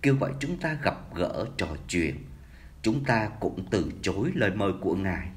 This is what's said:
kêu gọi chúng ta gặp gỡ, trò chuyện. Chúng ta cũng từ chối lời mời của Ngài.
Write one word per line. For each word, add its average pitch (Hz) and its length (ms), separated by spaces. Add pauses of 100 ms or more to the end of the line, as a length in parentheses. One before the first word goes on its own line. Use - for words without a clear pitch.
kêu 139 140
gọi - 240
chúng 170 180
ta 156 240
gặp - 320
gỡ, 87 320 (100)
trò 78 200 (120)
chuyện. 76 360 (580)
Chúng 131 220
ta 110 240 (120)
cũng 95 300
từ 90 220 (100)
chối 98 320
lời 113 160
mời 98 300
của 87 140
Ngài. 90 420